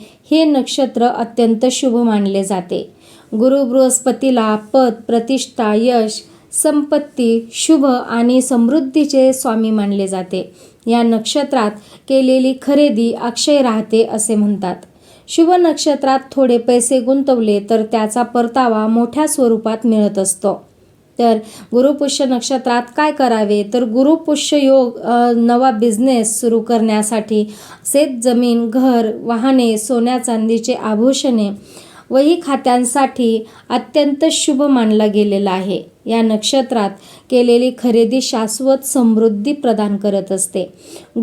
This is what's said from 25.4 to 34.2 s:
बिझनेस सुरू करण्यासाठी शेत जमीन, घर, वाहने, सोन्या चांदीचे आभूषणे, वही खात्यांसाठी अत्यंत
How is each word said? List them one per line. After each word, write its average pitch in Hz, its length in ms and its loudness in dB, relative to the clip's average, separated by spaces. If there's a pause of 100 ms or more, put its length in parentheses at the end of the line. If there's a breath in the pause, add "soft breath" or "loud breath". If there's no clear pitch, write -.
बिझनेस 226 680 0
सुरू 233 180 2
करण्यासाठी 214 960 -2 (380 loud breath)
शेत 277 300 0
जमीन, 233 480 0
घर, 240 420 2 (100)
वाहने, 233 560 0
सोन्या 240 400 -2
चांदीचे 226 560 -2
आभूषणे, 226 760 0 (600 loud breath)
वही 294 340 2
खात्यांसाठी 247 1000 0 (240 loud breath)
अत्यंत 285 600 0